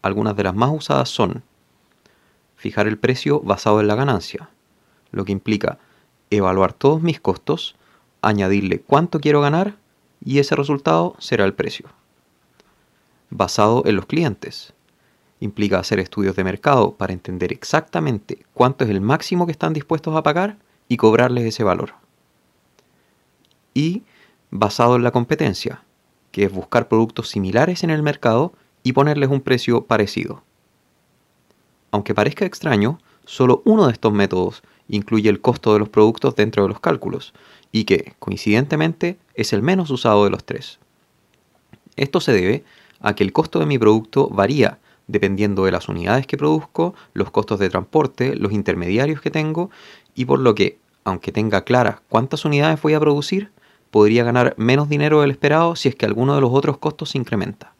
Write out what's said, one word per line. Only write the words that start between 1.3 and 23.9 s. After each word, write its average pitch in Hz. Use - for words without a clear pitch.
fijar 104
el 107
precio 143
basado 104
en 104
la 104
ganancia, 131
lo 98
que 98
implica 101
evaluar 95
todos 156
mis 170
costos, -
añadirle 98
cuánto 160
quiero 147
ganar 170
y 135
ese 139
resultado 151
será 110
el 98
precio. -
Basado 110
en 101
los 92
clientes. -
Implica 101
hacer 98
estudios 95
de 95
mercado 110
para 95
entender 92
exactamente -
cuánto 127
es 110
el 98
máximo 160
que 170
están 160
dispuestos 156
a 156
pagar 180
y 123
cobrarles 120
ese 113
valor. -
Y 165